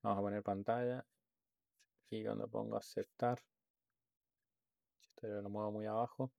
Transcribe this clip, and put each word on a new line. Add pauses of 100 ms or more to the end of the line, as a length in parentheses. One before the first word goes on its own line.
vamos
a
poner
pantalla. (1000)
Aquí
cuando
pongo
aceptar. (1600)
Esto
lo
muevo
muy
abajo.